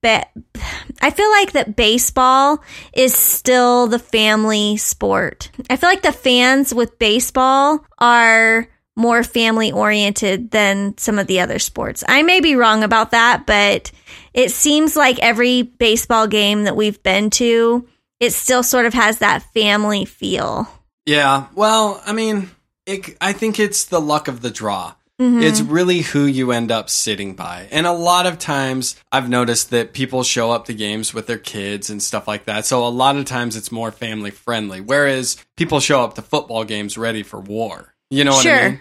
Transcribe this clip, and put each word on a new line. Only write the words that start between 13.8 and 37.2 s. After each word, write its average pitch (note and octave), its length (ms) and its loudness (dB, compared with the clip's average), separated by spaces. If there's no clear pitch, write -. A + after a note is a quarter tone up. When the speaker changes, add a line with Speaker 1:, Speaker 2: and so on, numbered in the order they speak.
Speaker 1:
it B3 180 2
seems D4+ 440 0
like C4 240 2
every A#3+ 440 2
baseball A3+ 640 0
game G#3 360 0
that G3 140 -2
we've G#3 260 -2
been G3 280 0
to, A#3 540 2
it A#3 100 0
still B3 320 0
sort B3 220 2
of A#3 80 -2
has A3 240 2
that A3 260 0
family G#3 520 0
feel. - 640 -6
Speaker 2:
Yeah. C#3 500 2
Well, G#3+ 500 2
I G#3 80 -6
mean, G#3+ 380 -4
it, F#3+ 340 -12
I F#3+ 140 -2
think A3 260 -4
it's G3+ 260 0
the F3 140 -2
luck D3+ 300 -2
of A#2+ 120 -10
the A#2+ 100 -6
draw. G2 420 -6
Speaker 1:
Mm-hmm. A#3+ 220 2
Speaker 2:
It's D#3+ 180 4
really F3 420 2
who C#3+ 240 0
you C3 260 0
end A#2 200 -2
up A2 180 -4
sitting G2 460 -6
by. F2+ 360 -14
And D#3+ 160 -2
a F3 40 0
lot F3 360 0
of E3 100 -4
times C3 580 -4
I've B2+ 160 -2
noticed A#2+ 440 0
that A#2 220 -2
people C3 300 -4
show A#2 280 -2
up A2+ 160 -4
to B2 60 -10
games G#2+ 400 -6
with A2 140 -10
their A#2 120 -6
kids G2+ 500 -10
and G#2 140 -10
stuff - 240 -6
like G#2 180 -6
that. G#2+ 200 -6
So B2 200 0
a A#2+ 40 -2
lot C3 280 2
of C#3 80 -6
times A#2+ 320 -6
it's - 140 -12
more A2+ 200 -8
family G#2+ 400 -10
friendly. G#2 500 -8
Whereas C3 560 -2
people D#3+ 220 0
show C3+ 240 2
up A2+ 120 -6
to A2 60 -16
football A2+ 420 -4
games G#2 340 -8
ready A2 260 -6